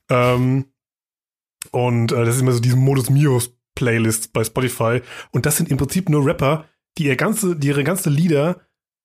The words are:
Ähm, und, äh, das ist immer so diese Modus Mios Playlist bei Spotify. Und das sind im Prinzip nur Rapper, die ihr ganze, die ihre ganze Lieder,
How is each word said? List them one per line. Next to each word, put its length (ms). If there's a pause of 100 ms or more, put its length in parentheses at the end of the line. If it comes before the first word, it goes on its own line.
Ähm, 560 (1040)
und, 400
äh, 140
das 100
ist 60
immer 100
so 80
diese 160
Modus 340
Mios 460 (200)
Playlist 580
bei 100
Spotify. 580 (300)
Und 140
das 120
sind 140
im 60
Prinzip 320
nur 160
Rapper, 400 (320)
die 80
ihr 100
ganze, 400
die 120
ihre 160
ganze 260
Lieder, 520 (440)